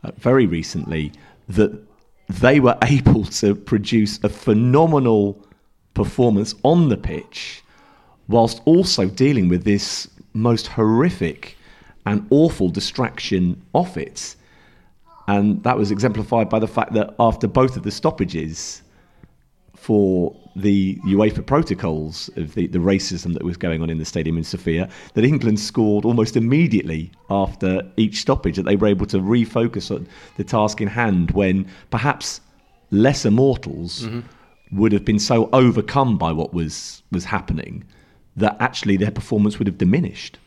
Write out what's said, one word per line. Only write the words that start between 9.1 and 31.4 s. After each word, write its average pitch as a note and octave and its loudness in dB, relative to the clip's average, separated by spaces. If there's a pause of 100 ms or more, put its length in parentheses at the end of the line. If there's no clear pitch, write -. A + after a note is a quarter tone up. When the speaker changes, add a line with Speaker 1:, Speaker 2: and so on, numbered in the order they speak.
Speaker 1:
with F2 0
this - -2 (260)
most A2+ 0
horrific A2+ 0 (480)
and G#2 -2
awful C#3 4
distraction F#2 -4 (140)
of F3 0
it. - -12 (920)
And G2+ 2
that B2 0
was G#2+ 0
exemplified G#2+ 0
by A2 2
the A2 -2
fact - -4
that G#2+ -2
after A2+ 2
both C3 2
of F#2 -8
the F#2+ -6
stoppages E2+ -6 (880)
for F#2+ 0 (220)
the F#2+ 2 (100)
uefa G2+ 2
protocols E2 -4
of D#2+ -8
the, F2+ -2
the F#2 -2
racism F2+ -2
that D#2 -6
was E2+ -6
going E2 -4
on E2 -4
in D#2+ -4
the D#2 -6
stadium E2 -4
in E2 -4
Sofia, E2+ -4 (240)
that A2 2
England B2 2
scored G#2 0
almost A#2 0
immediately A2+ 0 (180)
after F#2+ -2 (160)
each A2 0
stoppage, C3 -2
that F#2 -4
they G2+ 0
were G#2 2
able G2+ 0
to G2+ -2
refocus A2 -2
on E3+ -8 (300)
the G2+ -6
task G#2+ 0
in G#2+ -2
hand G#2 0
when F#2+ 0 (200)